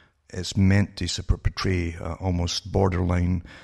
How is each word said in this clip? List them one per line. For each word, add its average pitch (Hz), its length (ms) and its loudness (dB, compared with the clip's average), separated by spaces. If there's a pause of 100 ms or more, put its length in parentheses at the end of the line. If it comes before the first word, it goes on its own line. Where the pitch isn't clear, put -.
(320)
it's - 240 -8
meant 98 400 4
to 90 120 -4
sort - 220 -2
of - 120 -2
portray, 85 580 -2
uh, 82 140 -6
almost 90 580 -4
borderline, 90 720 2 (200)